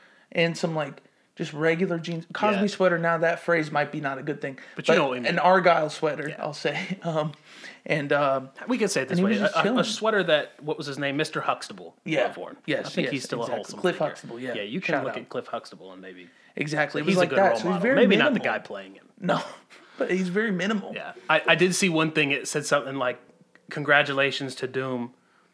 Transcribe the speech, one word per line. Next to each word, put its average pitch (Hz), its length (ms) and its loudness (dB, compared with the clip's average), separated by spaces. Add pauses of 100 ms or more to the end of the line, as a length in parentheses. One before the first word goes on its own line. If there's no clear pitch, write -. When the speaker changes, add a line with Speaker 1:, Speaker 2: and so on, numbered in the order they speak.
(300)
Speaker 1:
and 170 260 2
some, 165 180 -2
like, 147 280 -6 (320)
just 151 180 -8
regular 165 460 2
jeans. 165 340 -8
Cosby 208 300 2
Speaker 2:
Yeah. 208 60 2
Speaker 1:
sweater, 180 300 2
now 165 200 0
that 165 220 2
phrase 160 320 0
might 147 180 0
be 151 100 -6
not 139 180 -4
a 127 40 -12
good 147 180 -4
thing. 135 180 -8 (180)
Speaker 2:
But - 100 -6
you 160 80 6
Speaker 1:
But 180 40 6
Speaker 2:
know 147 100 4
what 127 80 -2
I 127 40 -4
mean. 120 60 -2
Speaker 1:
an 175 120 2
Argyle 170 520 6
sweater, 147 380 -2
Speaker 2:
Yeah. 151 100 -8
Speaker 1:
I'll 151 140 -6
say. 165 480 -4
<laughs> - 20 -18
Um, 160 300 -2 (540)
and, 147 260 0
um, 135 380 2 (180)
Speaker 2:
We 254 100 0
can 202 100 2
say 135 140 0
it 131 60 -4
this 175 100 2
Speaker 1:
and - 20 4
he 190 40 6
Speaker 2:
way. 208 60 4
Speaker 1:
was 208 100 2
just 208 160 2
Speaker 2:
A, 165 40 2
a, - 20 4
Speaker 1:
chilling. 233 180 2
Speaker 2:
a 165 40 4
sweater 208 400 0
that, 151 280 2 (100)
what 147 140 -4
was 147 100 -8
his 139 120 -8
name? 139 180 -2
Mister 151 240 -2
Huxtable 95 640 -6
Speaker 1:
Yeah. 151 320 0
Speaker 2:
wore. 90 200 -12 (100)
Speaker 1:
Yes, 131 200 -2
Speaker 2:
I - 40 -10
think 160 160 -2
Speaker 1:
yes, 120 60 -4
Speaker 2:
he's 131 120 -6
still 123 160 -6
Speaker 1:
exactly. 120 140 -4
Speaker 2:
a - 20 -4
wholesome 104 240 -10
Speaker 1:
Cliff 175 160 0
Speaker 2:
figure. 156 100 -2
Speaker 1:
Huxtable, 120 320 -10
yeah. 123 160 -8
Speaker 2:
Yeah, 107 80 -6
you 113 180 -6
can - 140 -2
Speaker 1:
Shout 131 100 -2
Speaker 2:
look 135 100 -6
Speaker 1:
out. 123 60 -8
Speaker 2:
at 113 100 -16
Cliff 123 160 -8
Huxtable 95 460 -12
and 92 100 -18
maybe 90 260 -18 (280)
Speaker 1:
Exactly. 147 440 -2
It 151 40 -4
Speaker 2:
he's 185 80 2
Speaker 1:
was 185 60 4
like 175 100 4
Speaker 2:
a - 20 -4
good 139 80 2
Speaker 1:
that. 190 100 6
Speaker 2:
role - 80 4
Speaker 1:
So - 60 -4
he's - 80 -6
Speaker 2:
model. 180 120 0
Speaker 1:
very 247 140 4
Speaker 2:
Maybe - 200 8
Speaker 1:
minimal. 269 160 6
Speaker 2:
not 208 100 0
the - 60 -4
guy 110 100 -2
playing 98 360 -12
him. - 120 -20 (120)
Speaker 1:
No, 82 220 0 (300)
<laughs> - 280 -20
but 254 120 -2
he's 185 180 0
very 214 240 0
minimal. 190 420 -2
Speaker 2:
Yeah. 87 180 -10 (160)
I, 156 200 4
I 170 80 6
did 175 180 4
see 190 140 2
one 160 240 2
thing. 151 200 2
It 127 160 -4
said 151 180 -4
something 135 300 0
like, 123 220 -2 (520)
"Congratulations 139 840 0
to 131 120 -6
Doom 127 460 -4 (400)